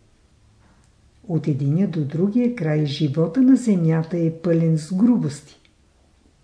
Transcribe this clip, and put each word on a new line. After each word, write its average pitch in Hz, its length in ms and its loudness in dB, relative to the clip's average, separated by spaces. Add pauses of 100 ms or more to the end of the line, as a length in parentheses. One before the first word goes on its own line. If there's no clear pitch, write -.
(1300)
От 165 200 -2
единия 147 400 0
до 160 160 -4
другия 202 500 -2
край 156 320 -2
живота 160 560 -2
на 262 140 6
земята 165 640 0
е 165 140 0
пълен 165 460 0
с 185 160 -8
грубости. 185 680 0 (840)